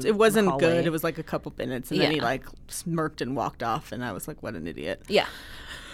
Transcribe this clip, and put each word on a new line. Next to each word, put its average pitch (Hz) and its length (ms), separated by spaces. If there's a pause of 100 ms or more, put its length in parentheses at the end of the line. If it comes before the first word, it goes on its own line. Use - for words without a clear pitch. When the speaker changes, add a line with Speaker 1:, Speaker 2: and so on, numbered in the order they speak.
Speaker 1:
in - 20
Speaker 2:
it 214 100
wasn't 214 300
Speaker 1:
the - 60
hallway. 165 240
Speaker 2:
good. 165 100
It 165 40
was, 156 140
like, 165 140
a 160 40
couple 151 360
minutes, 127 320
and 180 100
then 147 120
he, 156 60
Speaker 1:
Yeah. 131 40
Speaker 2:
like, 127 220 (240)
smirked 160 520
and 131 160
walked 113 260
off, - 300
and 123 120
I 117 80
was - 160
like, 151 140
"What 107 120
an 82 140
idiot." 78 400
Speaker 1:
Yeah. 196 180 (680)